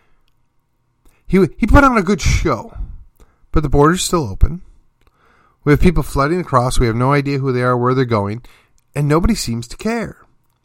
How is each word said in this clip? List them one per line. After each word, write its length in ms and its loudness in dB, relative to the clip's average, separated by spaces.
He, 180 2
he 100 -2
put 160 6
on 140 2
a 40 0
good 200 -2
show, 560 -2
but 100 2
the 60 -4
border's 380 2
still 240 -2
open. 320 0
We 80 2
have 80 2
people 220 2
flooding 380 -2
across. 400 -2
We 80 2
have 80 -2
no 180 0
idea 240 -2
who 140 -4
they 100 -2
are, 160 0
where 160 0
they're 100 0
going, 400 -4
and 120 -2
nobody 280 2
seems 320 -8
to 100 -16
care. 480 -8